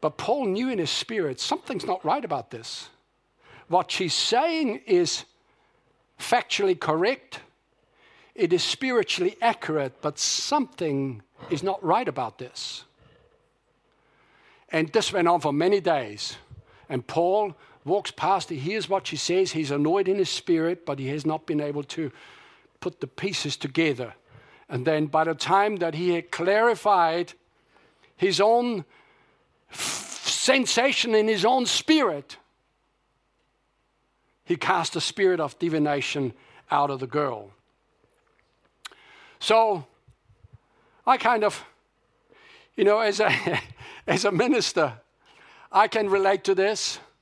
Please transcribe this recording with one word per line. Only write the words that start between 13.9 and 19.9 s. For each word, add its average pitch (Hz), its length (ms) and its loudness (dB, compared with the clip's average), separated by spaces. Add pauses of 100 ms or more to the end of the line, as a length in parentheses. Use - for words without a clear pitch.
And 160 160 0
this 208 240 0
went 175 160 2
on 175 120 4
for 147 120 -2
many 185 280 2
days. 135 560 -4 (520)
And 123 180 -4
Paul 185 500 0 (280)
walks 196 260 -2
past, 180 400 -2
he 165 80 -8
hears 170 300 -4
what 190 180 -2
she - 100 -8
says, 180 360 0
he's 156 180 -4
annoyed 160 380 2